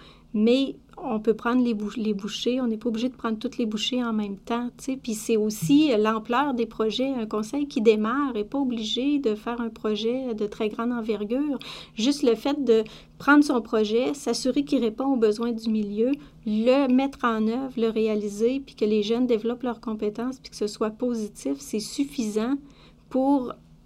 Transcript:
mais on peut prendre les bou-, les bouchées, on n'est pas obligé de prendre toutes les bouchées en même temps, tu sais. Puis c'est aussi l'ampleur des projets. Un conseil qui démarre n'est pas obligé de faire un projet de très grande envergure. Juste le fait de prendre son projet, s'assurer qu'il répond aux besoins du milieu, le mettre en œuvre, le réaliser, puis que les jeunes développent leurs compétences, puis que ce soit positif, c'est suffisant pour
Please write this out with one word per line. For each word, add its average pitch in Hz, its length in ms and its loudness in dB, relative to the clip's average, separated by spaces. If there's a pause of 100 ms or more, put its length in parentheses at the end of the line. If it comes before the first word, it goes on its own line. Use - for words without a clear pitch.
(320)
mais 240 440 4 (260)
on 226 160 -4
peut 220 160 2
prendre 247 300 2
les 233 100 2
bou-, 208 220 -4
les 214 180 0
bouchées, 226 460 -4
on 247 80 0
n'est 220 80 -2
pas 233 120 -6
obligé 226 200 -2
de 262 80 -12
prendre 226 220 -4
toutes - 200 -6
les 240 80 0
bouchées 220 380 -2
en 226 80 -2
même 208 240 -2
temps, 240 320 -4 (100)
tu - 60 -18
sais. 262 120 -4
Puis 233 180 -6
c'est 220 220 0
aussi 214 600 4
l'ampleur 226 580 0
des 233 120 0
projets. 220 420 -2
Un 240 180 -4
conseil 220 400 -4
qui 277 140 -4
démarre 226 540 2
n'est 208 100 -2
pas 277 140 -6
obligé 247 600 -2
de 233 160 0
faire 233 260 -6
un 226 100 -4
projet 226 640 -2
de 208 120 -2
très 214 220 -4
grande 233 240 -2
envergure. 233 680 -2 (360)
Juste 269 280 0
le 226 140 4
fait 285 260 -2
de 220 220 4 (340)
prendre 294 240 8
son 269 180 0
projet, 220 540 0
s'assurer 254 480 0
qu'il 269 220 0
répond 226 220 -2
aux 277 100 2
besoins 226 360 2
du 220 160 -6
milieu, 220 440 0 (340)
le 247 400 4
mettre 262 380 2
en 220 240 2
œuvre, 254 280 -2
le 226 120 2
réaliser, 220 720 0
puis - 160 -14
que 233 80 -2
les 214 180 4
jeunes 233 240 0
développent 240 380 0
leurs 233 160 -4
compétences, 220 580 -4
puis - 120 -20
que - 60 -18
ce 208 120 -2
soit 214 220 -4
positif, 240 680 -4
c'est - 220 -6
suffisant 233 760 -2 (540)
pour 262 460 0 (320)